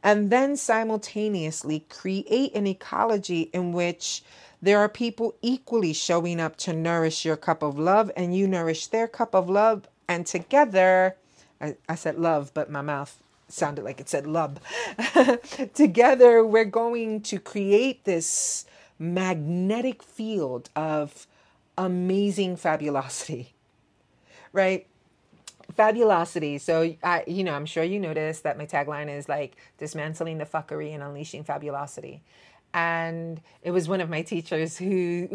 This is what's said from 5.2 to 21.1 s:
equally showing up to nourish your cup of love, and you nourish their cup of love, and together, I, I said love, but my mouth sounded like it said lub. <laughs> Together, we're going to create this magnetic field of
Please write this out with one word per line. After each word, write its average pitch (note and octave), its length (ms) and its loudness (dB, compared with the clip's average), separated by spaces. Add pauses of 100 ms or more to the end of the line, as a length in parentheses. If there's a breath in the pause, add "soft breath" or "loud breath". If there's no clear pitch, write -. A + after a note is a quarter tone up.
equally A#3 520 -2
showing E3+ 460 0
up D#3+ 180 -4
to - 160 -6
nourish D#3+ 520 0
your D#3+ 120 0
cup D#3+ 260 -2
of C#3+ 160 -2
love, G3 360 4
and F3 220 -2
you G3 100 2
nourish E3+ 420 -2
their A3+ 200 0
cup A3+ 260 -4
of F3+ 140 2
love, G#3 400 2 (180)
and F3 200 -2
together, F#3+ 920 4 (420 soft breath)
I, D3+ 180 -6 (120)
I D#3+ 60 -4
said D#3+ 240 -4
love, D#3+ 340 0
but D3+ 180 -4
my D3 120 -6
mouth C#3+ 400 -8 (260)
sounded D3 360 -4
like - 160 -10
it - 100 -14
said C#3+ 160 -2
lub. D#3 340 -4 (540 loud breath)
<laughs> B3 600 2
Together, A#3+ 720 8
we're A3+ 220 4
going A3+ 560 -2
to G#3 160 -6
create G#3 640 2
this - 640 -2 (320 soft breath)
magnetic F#3 1040 -2
field D#3+ 720 -6
of D3+ 520 -4 (520 soft breath)